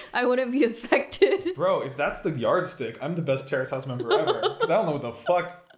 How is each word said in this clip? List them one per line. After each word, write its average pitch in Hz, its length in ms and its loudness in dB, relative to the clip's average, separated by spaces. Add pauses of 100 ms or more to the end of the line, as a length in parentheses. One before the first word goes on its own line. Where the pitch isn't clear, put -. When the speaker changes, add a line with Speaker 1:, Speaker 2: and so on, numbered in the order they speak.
(120)
Speaker 1:
I 247 140 0
wouldn't 247 260 2
be 277 120 4
affected. 349 880 2
Speaker 2:
Bro, 170 280 2
if 127 140 -8
that's 147 260 -2
the 180 100 0
yardstick, 127 680 0
I'm 156 120 -4
the 170 80 -2
best 135 260 -2
Terrace 131 220 -2
House 131 160 -6
member 123 260 -4
ever. - 280 2
Speaker 1:
<laughs> - 200 -2
Speaker 2:
'Cause 180 100 0
I 170 60 4
don't 214 100 2
know 156 60 0
what 139 100 -4
the 120 100 -6
fuck. 175 480 0 (180)